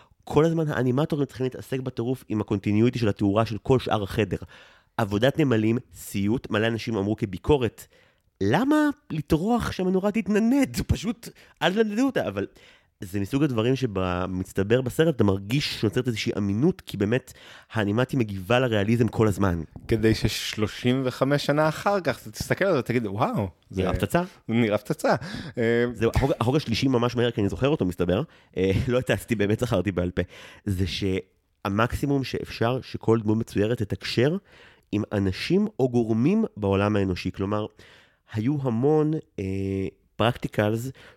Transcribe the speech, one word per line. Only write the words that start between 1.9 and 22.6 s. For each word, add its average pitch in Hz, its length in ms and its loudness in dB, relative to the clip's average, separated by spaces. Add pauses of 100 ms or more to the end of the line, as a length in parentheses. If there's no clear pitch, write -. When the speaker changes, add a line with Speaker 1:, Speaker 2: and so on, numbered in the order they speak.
Speaker 1:
עם 107 120 0
הקונטיניויטי 107 580 2
של 113 100 2
התאורה 101 360 2
של 107 120 -6
כל 127 220 2
שאר 104 240 -2
החדר. 101 340 -2 (600)
עבודת 110 420 2
נמלים, 117 380 4 (160)
סיוט, 104 560 -2
מלא 107 180 0
אנשים 113 300 -4
אמרו 101 180 0
כביקורת, 110 720 -2 (540)
"למה 180 340 2 (340)
לטרוח 165 640 -2
שהמנורה 185 400 0
תתננד? 220 760 0
פשוט 165 420 -2 (320)
אל 170 120 2
תנדדו 220 320 2
אותה", 160 220 0
אבל 101 200 -4 (540)
זה 101 180 -6
מסוג 135 240 0
הדברים 127 320 2
שבמצטבר 95 1080 -2
בסרט 151 340 0
אתה 120 80 2
מרגיש 101 580 0
שנוצרת 120 260 0
איזושהי 113 300 -2
אמינות, 104 480 0
כי - 120 -10
באמת 104 360 0 (400)
האנימציה 113 460 0
מגיבה 104 400 0
לריאליזם 113 480 2
כל 110 200 2
הזמן. 92 340 2 (260)
Speaker 2:
כדי 110 280 4
ששלושים - 920 -2
וחמש 135 400 0
שנה 151 240 2
אחר 202 300 0
כך, 143 220 -2
אתה 113 100 -16
תסתכל - 340 -2